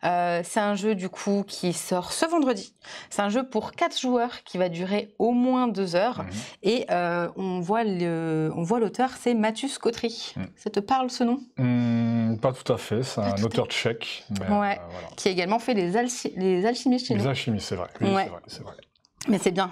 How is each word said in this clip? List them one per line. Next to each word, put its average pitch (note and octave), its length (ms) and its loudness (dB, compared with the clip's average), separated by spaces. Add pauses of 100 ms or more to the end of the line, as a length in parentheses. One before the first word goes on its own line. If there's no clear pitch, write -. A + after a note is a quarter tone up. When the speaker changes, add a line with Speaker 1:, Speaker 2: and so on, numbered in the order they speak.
Speaker 1:
Euh, F3 380 2
c'est - 160 -4
un G#3 160 2
jeu, G#3 200 0
du F#3 160 -4
coup, G3+ 360 -2
qui F3+ 280 -2
sort - 400 -4
ce - 100 0
vendredi. D4+ 500 0 (360)
C'est - 100 -2
un G3+ 80 2
jeu B3+ 180 0
pour - 260 -4
quatre E4+ 280 -2
joueurs B3 440 0
qui - 120 -10
va F3+ 140 2
durer F#3+ 480 -2
au A3+ 140 2
moins B3+ 360 4
deux F#3 280 0
heures. G#3 260 2
Speaker 2:
Mhm. - 80 -10 (320)
Speaker 1:
Et, A3+ 280 2
euh, F3 460 0
on F#3 240 -4
voit G#3 240 0
le, E3 720 0
on E3+ 60 -2
voit G#3+ 180 2
l'auteur, A#3+ 300 0 (100)
c'est A#3+ 140 2
Mathieu A3 340 0
Scotry. - 680 -4
Speaker 2:
Mhm. F#3+ 80 -6 (100)
Speaker 1:
Ça - 140 -8
te G3+ 100 -2
parle, B3+ 300 2
ce B3 140 0
nom ? B3 160 2 (180)
Speaker 2:
Hmm, A#2 800 2
pas B2+ 160 2
tout - 180 0
à G#2+ 60 0
fait, A2+ 240 -2
c'est - 180 -4
Speaker 1:
Pas G2+ 60 0
Speaker 2:
un G2+ 80 0
Speaker 1:
tout G2+ 80 0
à - 20 4
Speaker 2:
auteur A#2 220 2
Speaker 1:
fait. - 60 -8
Speaker 2:
tchèque. - 580 -4
Mais, G2 180 -4
Speaker 1:
Ouais, G3+ 320 2
Speaker 2:
euh, - 100 -14
voilà. - 240 -12
Speaker 1:
qui - 140 0
a - 20 2
également F#3 280 2
fait A#3+ 160 0
les F3+ 240 2
alchi-, B3 400 -2
les F#3 260 4
alchimistes B3 440 2
chez B3 60 2
Speaker 2:
Les G#2 100 2
Speaker 1:
nous. C3+ 40 2
Speaker 2:
alchimistes, B2+ 400 -2
c'est G2 80 -4
vrai. F2+ 120 -4 (120)
Oui, G3 140 4
Speaker 1:
Ouais. G3 100 2
Speaker 2:
c'est F2+ 60 -8
vrai, F2 160 -12
c'est - 160 -14
vrai. - 120 -16 (540)
Speaker 1:
Mais G3+ 120 6
c'est F#3+ 100 4
bien, F3+ 220 0